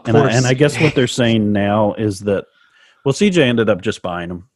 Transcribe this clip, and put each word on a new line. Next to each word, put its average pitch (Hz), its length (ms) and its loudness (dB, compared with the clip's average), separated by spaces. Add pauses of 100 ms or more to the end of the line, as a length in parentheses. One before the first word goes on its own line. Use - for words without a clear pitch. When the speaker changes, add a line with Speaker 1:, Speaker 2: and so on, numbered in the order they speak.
Speaker 1:
And - 100 0
I, 147 40 6
Speaker 2:
poor 131 80 2
Speaker 1:
and 123 180 2
I 127 60 2
guess 143 220 2
what - 60 -8
Speaker 2:
C 156 80 2
J. - 60 -6
Speaker 1:
they're 127 120 2
saying 113 440 0
now 101 440 0
is 104 260 -4
that, 101 240 -4 (580)
well, 139 100 0
C 208 160 2
J 175 140 2
ended 117 260 2
up 95 120 0
just - 200 -6
buying 87 300 -8
'em. 90 240 -14